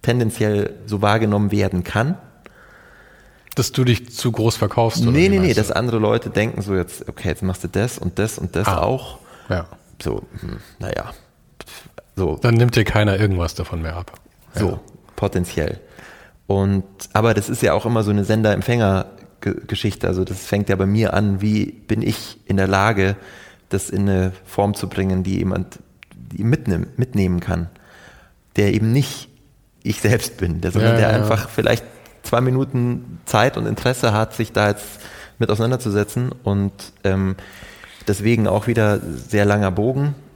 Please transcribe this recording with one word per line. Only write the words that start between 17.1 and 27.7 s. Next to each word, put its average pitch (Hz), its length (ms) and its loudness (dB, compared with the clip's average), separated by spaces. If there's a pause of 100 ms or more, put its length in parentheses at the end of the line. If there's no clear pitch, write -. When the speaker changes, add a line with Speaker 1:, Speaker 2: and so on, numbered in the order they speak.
Speaker 1:
aber 110 200 4
das 104 160 0
ist 120 120 -2
ja 98 120 4
auch 104 120 0
immer 113 180 0
so 101 80 0
eine 101 140 2
Sender-Empfänger-Ge-, 104 1400 0
Geschichte. 98 400 -4
Also 90 160 0
das 92 220 -8
fängt 101 240 -2
ja 98 60 2
bei 95 100 0
mir 104 280 2
an, 98 280 0
wie 107 300 0
bin - 300 -4
ich - 440 -6
in 98 120 0
der 95 100 2
Lage, 98 480 2 (540)
das - 200 -4
in 98 200 0
eine 92 220 2 (140)
Form 101 280 0
zu 95 160 -6
bringen, 95 340 0
die 95 140 -2
jemand, 90 420 -4 (360)
die - 280 -10
mitnimm-, 104 440 0 (100)
mitnehmen 95 420 0
kann. 85 300 -4 (880)